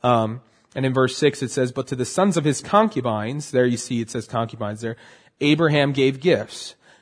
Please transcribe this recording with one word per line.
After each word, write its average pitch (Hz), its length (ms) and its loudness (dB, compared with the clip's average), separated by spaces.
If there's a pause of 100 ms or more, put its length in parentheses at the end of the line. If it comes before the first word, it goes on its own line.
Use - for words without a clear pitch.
Um, 117 380 2 (340)
and 135 100 -2
in 131 80 0
verse 127 240 2
six 143 240 2
it 131 100 -4
says, 127 200 0
"But 131 160 -6
to 139 80 -6
the 123 100 -2
sons 185 320 2
of 147 80 0
his 147 160 0
concubines," 131 920 -2
there 127 140 4
you 123 100 2
see 117 260 -4
it 107 80 -6
says 113 180 -8
concubines 110 540 -6
there, 113 160 -8 (440)
"Abraham 147 500 4
gave 135 280 2
gifts. 131 560 -2 (260)